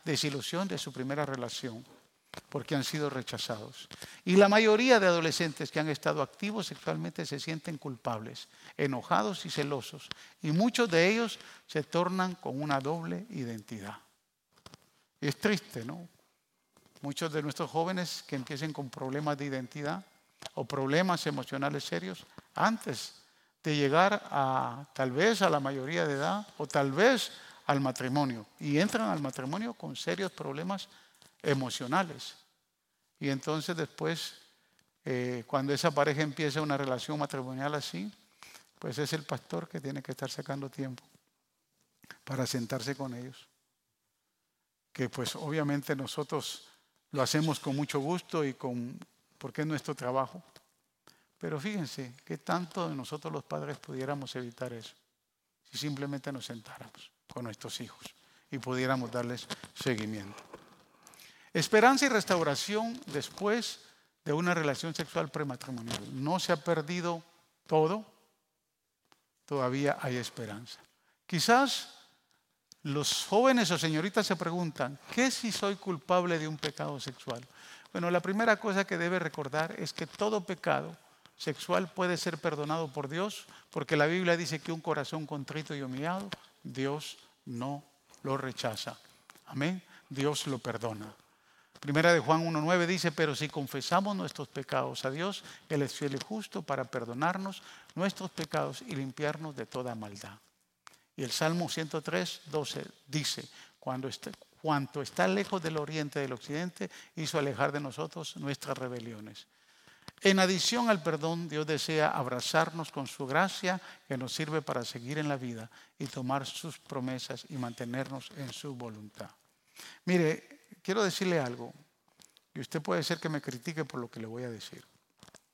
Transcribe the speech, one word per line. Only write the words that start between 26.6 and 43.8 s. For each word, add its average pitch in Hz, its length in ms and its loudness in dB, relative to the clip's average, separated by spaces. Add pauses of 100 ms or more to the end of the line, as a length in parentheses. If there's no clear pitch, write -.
tal 139 240 4
vez 214 400 4 (340)
al 139 160 4
matrimonio. 131 640 0 (140)
Y 147 180 2
entran 208 320 4
al 170 120 0
matrimonio 143 520 -4
con 151 220 -10
serios 180 360 -2
problemas 160 560 -6 (540)
emocionales. 135 920 0 (840)
Y 143 100 0
entonces 151 460 -2
después, 165 600 -4 (680)
eh, 123 440 -2
cuando 139 260 2
esa 156 180 2
pareja 143 300 4
empieza 151 400 0
una 147 160 2
relación 139 420 -2
matrimonial 135 560 -4
así, 170 340 -4 (720)
pues 120 200 -6
es 147 120 0
el 156 120 -2
pastor 170 440 -6
que 165 140 -10
tiene 139 200 -6
que 131 100 -8
estar 131 180 -6
sacando 139 400 -6
tiempo 131 340 -8 (1200)
para 131 240 -2
sentarse 127 480 -2
con 131 180 -6
ellos. 123 340 -12 (1500)